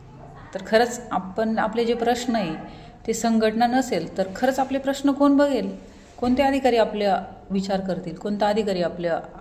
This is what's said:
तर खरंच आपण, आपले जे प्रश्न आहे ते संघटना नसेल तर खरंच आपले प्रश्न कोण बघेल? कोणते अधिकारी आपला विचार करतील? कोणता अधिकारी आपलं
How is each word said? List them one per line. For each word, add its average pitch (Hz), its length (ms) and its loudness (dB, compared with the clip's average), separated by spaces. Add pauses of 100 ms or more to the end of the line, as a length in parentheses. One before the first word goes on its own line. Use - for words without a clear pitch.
(540)
तर 190 140 -10
खरंच 226 340 2 (100)
आपण, 220 480 -2
आपले 233 260 0
जे 233 80 2
प्रश्न 233 420 0
आहे 170 200 -2 (520)
ते 226 60 0
संघटना 220 540 2
नसेल 240 500 0
तर 190 180 0
खरंच 262 240 2
आपले 262 180 0
प्रश्न 277 340 0
कोण 285 260 4
बघेल? 254 380 2 (440)
कोणते 247 240 2
अधिकारी 269 340 4
आपला 202 480 2 (240)
विचार 196 300 0
करतील? 180 360 -6
कोणता 208 320 -2
अधिकारी 202 360 0
आपलं 165 360 -2 (220)